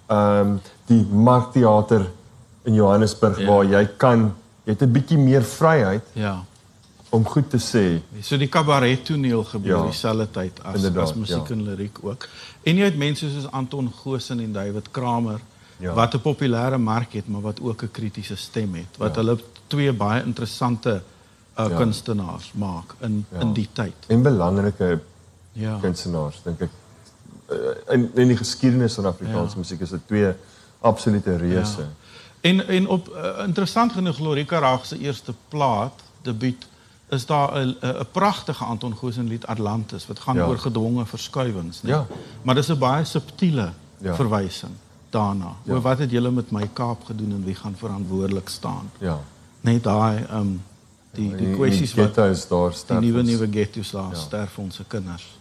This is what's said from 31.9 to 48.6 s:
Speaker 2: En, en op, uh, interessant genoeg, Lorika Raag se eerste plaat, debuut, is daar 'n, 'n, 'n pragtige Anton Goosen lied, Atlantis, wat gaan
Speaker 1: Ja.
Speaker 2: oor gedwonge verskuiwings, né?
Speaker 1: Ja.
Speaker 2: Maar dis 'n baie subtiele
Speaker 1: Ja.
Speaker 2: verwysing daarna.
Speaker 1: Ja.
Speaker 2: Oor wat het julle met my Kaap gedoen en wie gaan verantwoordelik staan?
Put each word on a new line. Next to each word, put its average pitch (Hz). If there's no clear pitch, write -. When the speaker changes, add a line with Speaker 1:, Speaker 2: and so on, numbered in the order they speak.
Speaker 2:
En, 185
en 190
op, 180
uh, 185
interessant 202
genoeg, 180
Lorika 151
Raag 131
se 131
eerste 139
plaat, 127
debuut, 123
is 131
daar 143
'n, 131
'n, 123
'n 120
pragtige 185
Anton 110
Goosen 120
lied, 113
Atlantis, 107
wat 101
gaan 123
Speaker 1:
Ja. 87
Speaker 2:
oor 113
gedwonge 117
verskuiwings, 104
né? -
Speaker 1:
Ja. 143
Speaker 2:
Maar 127
dis 135
'n 156
baie 135
subtiele 139
Speaker 1:
Ja. 95
Speaker 2:
verwysing 101
daarna. 98
Speaker 1:
Ja. 127
Speaker 2:
Oor 127
wat 127
het 131
julle 120
met 120
my 104
Kaap 120
gedoen 107
en 98
wie 95
gaan 101
verantwoordelik 98
staan? 117